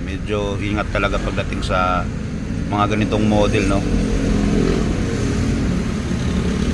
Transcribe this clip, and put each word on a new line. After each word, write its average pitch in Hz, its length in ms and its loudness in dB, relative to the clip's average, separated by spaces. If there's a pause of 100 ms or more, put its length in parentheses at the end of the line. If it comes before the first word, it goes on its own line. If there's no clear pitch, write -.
medyo 101 560 -2
ingat 101 320 -2
talaga 98 320 0
pagdating 95 400 -2
sa 90 400 2 (720)
mga 104 240 2
ganitong 107 320 2
model, 104 400 4
no? 98 80 2 (3000)